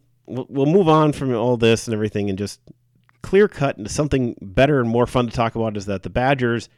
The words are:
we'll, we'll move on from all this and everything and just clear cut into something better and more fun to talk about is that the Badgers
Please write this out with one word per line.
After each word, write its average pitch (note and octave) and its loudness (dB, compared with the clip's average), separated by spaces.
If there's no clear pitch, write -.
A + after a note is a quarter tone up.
we'll, A#2+ -10
we'll C#3 0
move E3+ 4
on D#3 4
from C3+ -4
all A#2+ 0
this A2+ 2
and A#2 -4
everything G#2+ -2
and F#2+ -4
just G2+ -8
clear G3 4
cut - -4
into G#2 -10
something C#3 -2
better C3 2
and A#2 0
more A#2+ 2
fun B2 0
to A2 -10
talk A2+ -2
about A2 -4
is G2 -10
that G2 -6
the F#2 -10
Badgers B2 -2